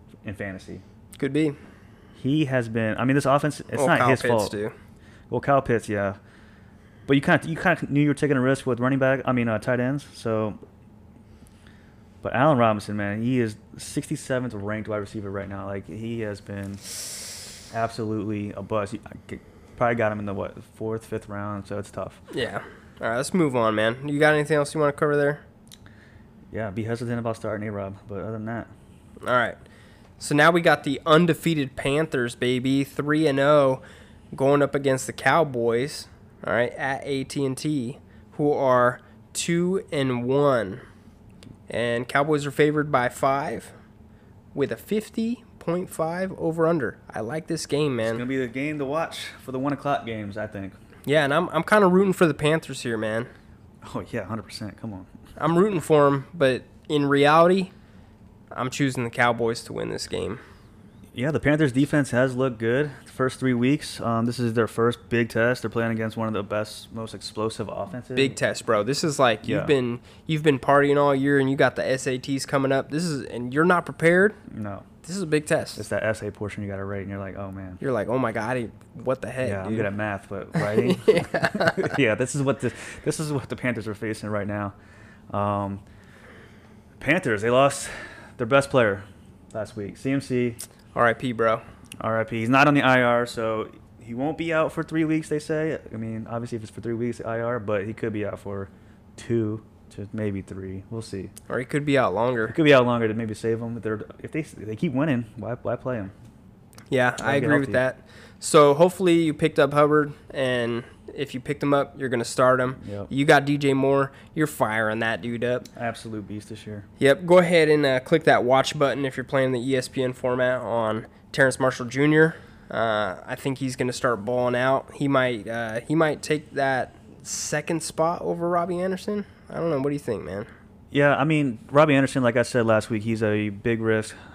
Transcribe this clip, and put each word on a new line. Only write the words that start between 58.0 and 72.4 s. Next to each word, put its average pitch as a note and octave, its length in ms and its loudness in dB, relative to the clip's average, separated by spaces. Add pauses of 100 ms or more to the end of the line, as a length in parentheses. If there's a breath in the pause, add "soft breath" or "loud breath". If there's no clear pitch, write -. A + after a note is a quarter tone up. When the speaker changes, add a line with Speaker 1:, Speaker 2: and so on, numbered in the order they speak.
Speaker 2:
I'm B2 200 -6
choosing C3 340 -2
the A#2 60 -4
Cowboys A#2 560 0
to A2 80 -12
win A2 160 -6
this G2+ 180 -6
game. F#2 320 -6 (760 loud breath)
Speaker 1:
Yeah, B2+ 180 -2
the B2+ 80 -2
Panthers' D3+ 320 4
defense C#3+ 400 2
has B2+ 240 2
looked B2 240 -2
good B2+ 320 0 (140)
the - 60 -20
first - 280 -2
three C3 140 2
weeks. B2 460 0
Um, A2+ 260 0
this A#2+ 140 -4
is A#2 140 0
their A2+ 140 2
first A#2 420 0
big A#2 200 2
test. A#2+ 340 0
They're A2+ 60 -4
playing A2+ 220 -2
against A2 240 -4
one A2+ 120 -4
of A2 60 -4
the G2+ 100 -2
best, G#2 500 -6
most A2 200 -10
explosive G#2+ 560 -6
offenses. G#2+ 460 -10
Speaker 2:
Big C3 200 2
test, A2 300 -2
bro. G#2 180 4
This - 200 -2
is D3+ 160 0
like, A#2 280 4
you've G#2 140 0
Speaker 1:
Yeah. - 40 -6
Speaker 2:
been, B2 340 2 (280 loud breath)
you've D#3 160 -2
been C#3 160 4
partying C#3+ 380 4
all C#3+ 180 4
year, C#3 240 4
and C3+ 100 4
you C3+ 60 2
got C3+ 200 4
the D#2 120 -2
S C3 200 0
A C3 100 -2
Ts C3+ 280 -4